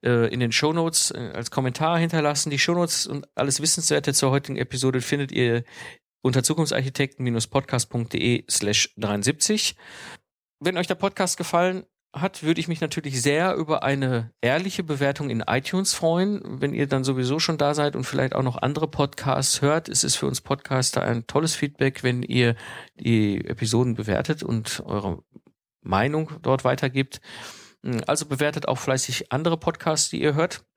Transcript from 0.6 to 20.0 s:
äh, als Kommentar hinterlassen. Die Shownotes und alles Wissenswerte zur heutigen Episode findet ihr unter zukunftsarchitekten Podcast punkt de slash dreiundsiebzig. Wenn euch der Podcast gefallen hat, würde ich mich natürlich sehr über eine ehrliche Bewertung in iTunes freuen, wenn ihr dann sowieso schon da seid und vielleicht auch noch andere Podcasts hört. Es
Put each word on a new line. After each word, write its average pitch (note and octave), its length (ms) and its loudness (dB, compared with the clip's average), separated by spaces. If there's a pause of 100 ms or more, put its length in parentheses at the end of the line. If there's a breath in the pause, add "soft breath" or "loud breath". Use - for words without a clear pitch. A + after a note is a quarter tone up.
äh, A#2+ 240 -8
als - 160 -8
Kommentar D#3 480 0
hinterlassen. D#3 520 0
Die C#3 80 -2
Shownotes F3 460 2
und C#3+ 300 -8
alles C#3 260 0
Wissenswerte D3 520 2
zur C3+ 180 4
heutigen C#3 260 0
Episode B2+ 440 0
findet C#3 320 -2
ihr A#2 320 2 (560 loud breath)
unter C3 200 2
zukunftsarchitekten C3+ 960 0 (120)
Podcast C3+ 400 0
punkt A#2 240 -4
de A#2+ 360 0
slash - 460 0
dreiundsiebzig. A2 800 0 (880 loud breath)
Wenn F3 160 0
euch F3 100 0
der F#3 80 0
Podcast G3 400 0
gefallen F3+ 480 2 (280)
hat, F3 300 -4
würde D#3+ 180 2
ich E3 80 -4
mich E3 140 -4
natürlich C#3+ 400 -2
sehr D3+ 320 2
über D#3 300 0
eine B2+ 580 0
ehrliche E3+ 400 0
Bewertung C#3+ 480 -2
in A2+ 120 -2
iTunes F3+ 520 0
freuen, F3+ 480 0 (180)
wenn C#3+ 140 0
ihr C#3+ 140 0
dann C#3 160 0
sowieso C3 340 0
schon D#3+ 220 0
da D3 160 2
seid D3 200 0
und C3 80 -2
vielleicht C3 300 0
auch - 80 2
noch B2+ 160 0
andere D3+ 300 0
Podcasts C3+ 760 0
hört. D3+ 260 2
Es - 160 0